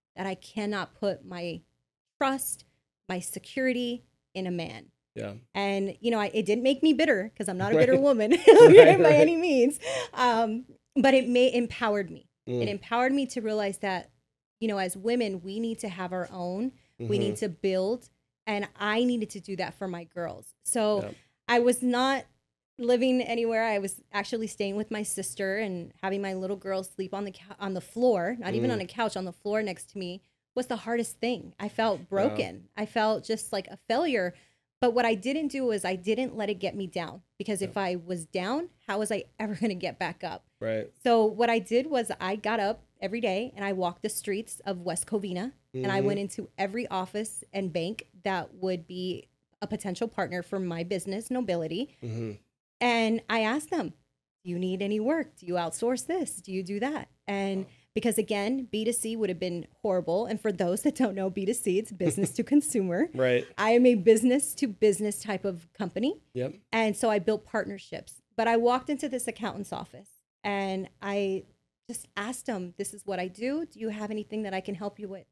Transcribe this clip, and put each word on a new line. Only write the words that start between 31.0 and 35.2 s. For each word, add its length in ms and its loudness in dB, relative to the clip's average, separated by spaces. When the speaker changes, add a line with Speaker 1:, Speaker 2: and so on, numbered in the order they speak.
Speaker 1:
thing. 380 -4
I 100 -6
felt 320 -2
Speaker 2:
Yeah. 100 -16
Speaker 1:
broken. 640 -2
I 80 -6
felt 400 0
just 280 -6
like 160 -4
a 100 -16
failure. 460 0
But 140 4
what 100 2
I 100 2
didn't 340 -2